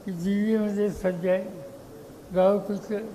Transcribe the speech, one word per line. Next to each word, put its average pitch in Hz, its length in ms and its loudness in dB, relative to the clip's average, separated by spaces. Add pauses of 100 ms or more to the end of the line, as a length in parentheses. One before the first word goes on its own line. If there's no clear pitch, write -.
की 196 60 -6
दिल्लीमध्ये 208 800 2
सध्या 180 420 0
आहे. 196 120 2 (880)
गाव 190 240 6
कुठलं, 202 400 -4 (160)